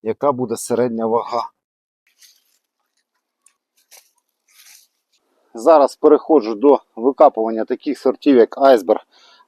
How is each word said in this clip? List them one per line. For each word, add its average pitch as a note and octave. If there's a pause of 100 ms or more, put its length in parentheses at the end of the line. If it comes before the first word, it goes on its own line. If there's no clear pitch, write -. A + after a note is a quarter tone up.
яка A2
буде A#2+
середня A#2
вага. A2+ (4000)
Зараз C3+
переходжу C#3
до B2+ (140)
викапування A2+
таких B2+
сортів, C3+
як A2+
Айсберг, A2 (400)